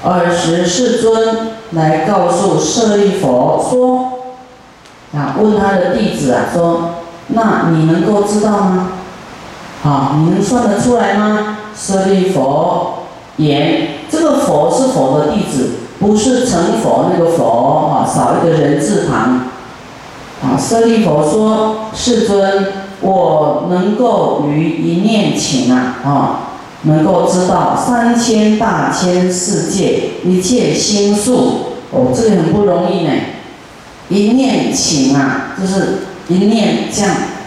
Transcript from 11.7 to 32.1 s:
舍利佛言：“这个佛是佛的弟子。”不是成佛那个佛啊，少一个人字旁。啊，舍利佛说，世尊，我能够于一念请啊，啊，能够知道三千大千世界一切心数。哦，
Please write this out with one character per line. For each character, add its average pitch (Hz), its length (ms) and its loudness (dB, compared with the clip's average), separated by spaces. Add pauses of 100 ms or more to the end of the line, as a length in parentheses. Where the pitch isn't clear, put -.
舍 190 340 -2
利 185 240 2
佛 170 760 -2 (320)
言： 151 500 0 (240)
“这 320 80 -2
个 285 200 2
佛 - 300 2
是 262 200 2
佛 143 300 0
的 147 80 0
弟 - 220 0
子。” 131 200 -2 (300)
不 214 180 4
是 254 280 2
成 170 360 0
佛 - 300 0
那 170 120 2
个 165 80 2
佛 151 580 2
啊， 147 160 0
少 - 320 0
一 151 80 0
个 165 80 4
人 143 280 2
字 - 260 0
旁。 127 420 0 (960)
啊， 135 160 0
舍 226 220 0
利 226 240 4
佛 151 180 2
说， 214 680 0
世 208 340 0
尊， 196 400 2 (320)
我 165 680 0
能 202 260 0
够 190 500 0
于 156 360 0
一 170 200 0
念 214 360 2
请 127 360 0
啊， 123 300 -2
啊， 139 360 0 (420)
能 156 220 2
够 175 220 2
知 185 220 2
道 - 280 0
三 240 380 0
千 214 460 2
大 170 320 0
千 180 400 0
世 165 380 -2
界 - 420 0 (140)
一 180 160 2
切 196 320 0
心 202 420 2
数。 - 600 0 (160)
哦， 127 220 0